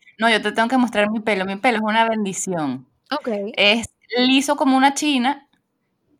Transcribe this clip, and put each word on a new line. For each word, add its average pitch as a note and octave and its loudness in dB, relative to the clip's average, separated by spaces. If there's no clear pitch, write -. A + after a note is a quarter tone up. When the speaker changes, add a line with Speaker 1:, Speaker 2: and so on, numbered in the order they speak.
Speaker 1:
No, A3+ 2
yo G#3+ 2
te G#3 -4
tengo A3+ 0
que C4 0
mostrar A3 2
mi A3+ -4
pelo. G3 -2
Mi G3 -6
pelo A3+ 0
es G#3+ -2
una A3 2
bendición. F3+ -4
Speaker 2:
Ok. C#4+ -6
Speaker 1:
Es G#3 2
liso C4+ 2
como C4+ 2
una C#4 4
china C#4 -2